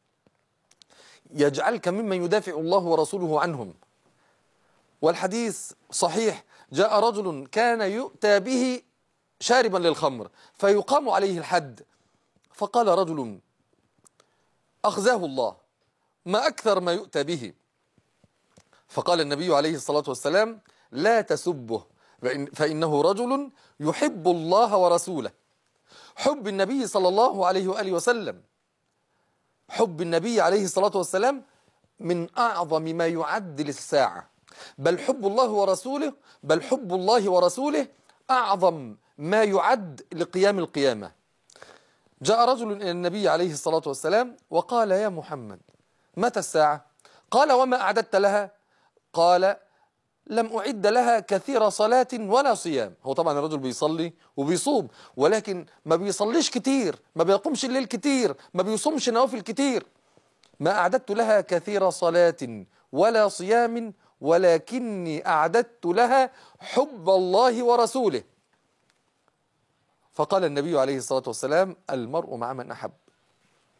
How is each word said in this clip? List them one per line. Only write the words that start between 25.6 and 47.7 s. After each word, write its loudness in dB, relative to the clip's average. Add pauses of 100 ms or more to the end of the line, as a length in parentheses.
حب -2
النبي -2
صلى 2
الله 2
عليه 0
وآله -4
وسلم، -2 (1300)
حب -2
النبي 0
عليه 2
الصلاة 0
والسلام 0 (580)
من -4
أعظم 0
ما -2
يعد -4
للساعة، -2 (480)
بل 0
حب -4
الله 2
ورسوله، -2 (300)
بل 0
حب -2
الله 2
ورسوله 2 (440)
أعظم 0 (220)
ما 2
يعد 0 (100)
لقيام 0
القيامة. -2 (1120)
جاء 4
رجل 0
إلى -6
النبي -2
عليه 0
الصلاة -2
والسلام -2 (140)
وقال: 0
"يا 2
محمد، -12 (560)
متى -2
الساعة؟" 0 (440)
قال: 4
"وما 4